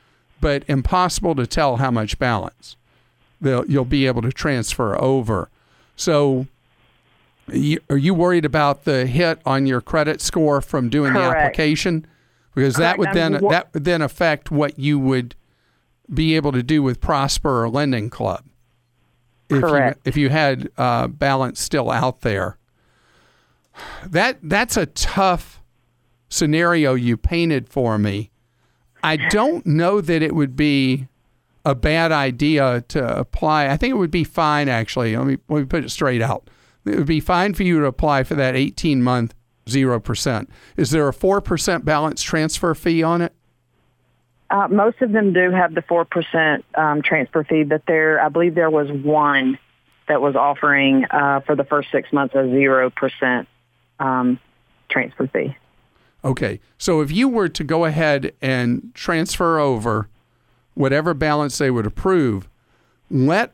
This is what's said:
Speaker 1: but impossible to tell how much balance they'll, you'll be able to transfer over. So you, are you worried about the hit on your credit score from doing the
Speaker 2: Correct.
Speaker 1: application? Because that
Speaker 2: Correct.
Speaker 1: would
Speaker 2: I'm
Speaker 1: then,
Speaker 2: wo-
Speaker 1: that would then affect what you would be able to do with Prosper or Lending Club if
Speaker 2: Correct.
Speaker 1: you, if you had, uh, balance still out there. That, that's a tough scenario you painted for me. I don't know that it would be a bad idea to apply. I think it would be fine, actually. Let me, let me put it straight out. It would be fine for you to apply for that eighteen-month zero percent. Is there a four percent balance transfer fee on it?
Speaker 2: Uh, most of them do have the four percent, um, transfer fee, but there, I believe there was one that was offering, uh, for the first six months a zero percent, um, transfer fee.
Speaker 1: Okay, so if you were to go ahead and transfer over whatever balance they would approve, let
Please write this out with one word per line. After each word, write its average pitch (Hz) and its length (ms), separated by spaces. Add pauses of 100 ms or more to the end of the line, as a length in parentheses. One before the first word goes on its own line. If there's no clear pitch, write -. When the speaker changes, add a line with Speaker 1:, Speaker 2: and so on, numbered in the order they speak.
(400)
Speaker 1:
but 143 280
impossible 170 680
to 127 120
tell 139 300
how 135 120
much 110 300
balance 110 560 (640)
they'll, 131 260
you'll 135 200
be 135 220
able 117 160
to 127 80
transfer 120 680
over. 113 480 (460)
So 143 520 (1000)
you, 147 320 (100)
are 143 80
you 156 160
worried 170 320
about 143 380
the 131 240
hit 160 380
on 135 200
your 127 160
credit 151 400
score 147 400
from 127 280
doing 139 240
the 202 60
Speaker 2:
Correct. 170 200
Speaker 1:
application? 156 680 (480)
Because 135 220
that 165 220
Speaker 2:
Correct. - 20
Speaker 1:
would 175 80
Speaker 2:
I'm 190 80
Speaker 1:
then, 160 260
Speaker 2:
wo- 196 80
Speaker 1:
that 170 240
would 143 120
then 170 160
affect 151 500
what 147 260
you 143 220
would 131 340 (800)
be 156 220
able 147 160
to 127 100
do 143 220
with 127 160
Prosper 139 640
or 117 60
Lending 123 400
Club 101 340 (1080)
if 139 120
Speaker 2:
Correct. 143 360
Speaker 1:
you, - 120
if 127 80
you 143 100
had, 139 500
uh, 123 300
balance 135 540
still 127 280
out 123 300
there. 95 380 (1500)
That, 196 380
that's 196 320
a 170 120
tough - 720 (680)
scenario 160 680
you 120 220
painted 165 520
for 117 280
me. 104 320 (760)
I 156 140 (120)
don't 262 360
know 175 340
that 160 220
it 160 140
would 143 200
be 135 520 (580)
a 139 100
bad 160 360
idea 135 800
to 123 280
apply. 151 520
I 147 80
think 247 140
it 254 60
would 175 140
be 170 120
fine, 147 460
actually. 113 480
Let 131 80
me, 135 120 (100)
let 151 140
me 135 40
put 139 180
it 123 80
straight 127 300
out. - 280 (360)
It - 120
would 143 100
be 160 120
fine 185 340
for 196 100
you 175 160
to 147 60
apply 139 380
for 156 120
that 131 200
eighteen-month 127 760 (360)
zero 127 300
percent. 113 500 (280)
Is 123 140
there 151 160
a 131 60
four 196 260
percent 175 460
balance 151 360
transfer 160 540
fee 165 280
on 170 180
it? 170 120 (1160)
Speaker 2:
Uh, 196 180
most 208 340
of 233 100
them 202 220
do 180 180
have 175 240
the 170 80
four 170 220
percent, 160 600 (100)
um, 151 260
transfer 151 420
fee, 156 200
but 151 240
there, 156 340
I 151 80
believe 165 260
there 160 140
was 147 220
one 143 680 (480)
that 143 140
was 139 140
offering, 139 680
uh, 143 360
for 147 140
the 139 80
first 143 280
six - 200
months 139 240
a 135 140
zero 131 400
percent, 127 580 (520)
um, 127 400 (500)
transfer - 380
fee. - 280 (680)
Speaker 1:
Okay, 127 360 (180)
so 160 240
if 147 100
you 226 160
were 220 220
to - 140
go 160 220
ahead 151 560
and 123 520
transfer 165 640
over 113 480 (680)
whatever 143 380
balance 147 440
they 135 140
would 117 160
approve, 131 600 (640)
let 147 440